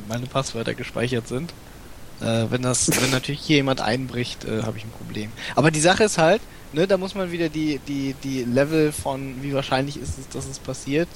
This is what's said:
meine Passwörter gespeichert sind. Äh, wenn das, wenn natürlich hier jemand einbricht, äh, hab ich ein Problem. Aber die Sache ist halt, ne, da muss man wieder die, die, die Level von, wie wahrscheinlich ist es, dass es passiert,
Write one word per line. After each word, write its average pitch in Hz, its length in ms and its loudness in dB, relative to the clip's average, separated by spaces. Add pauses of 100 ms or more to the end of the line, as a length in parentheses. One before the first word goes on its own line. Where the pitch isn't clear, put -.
meine 120 180 -4
Passwörter 117 480 -2
gespeichert 120 520 -2
sind. - 260 -6 (680)
Äh, 113 300 2
wenn 123 120 0
das, 127 260 2 (140)
wenn 127 80 4
natürlich 135 300 0
hier 151 160 4
jemand 135 240 4
einbricht, 120 640 -2
äh, 110 180 -2
hab 110 140 -4
ich 107 80 -10
ein 113 80 -12
Problem. - 400 -8 (240)
Aber 156 160 6
die 156 80 0
Sache 190 240 6
ist 202 140 2
halt, 170 220 6 (320)
ne, 160 140 4
da 190 120 4
muss 190 180 -6
man 185 160 -2
wieder 170 160 0
die, 151 400 -2
die, 135 340 -2
die 131 220 -2
Level 151 480 4
von, 135 500 -6
wie 139 120 -2
wahrscheinlich 139 460 0
ist - 200 -6
es, 131 80 -14
dass 135 180 -8
es 135 140 -10
passiert, 139 560 -2